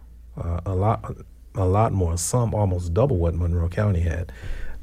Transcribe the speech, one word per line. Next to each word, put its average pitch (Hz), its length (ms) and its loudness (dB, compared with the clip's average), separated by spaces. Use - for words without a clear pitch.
uh, 85 280 -4
a 95 100 -2
lot, 107 400 0
a 92 100 0
lot 104 280 4
more, 87 240 2
some 113 360 0
almost 90 400 0
double 113 240 4
what 82 160 2
Monroe 85 360 0
County 95 320 2
had. 85 300 -2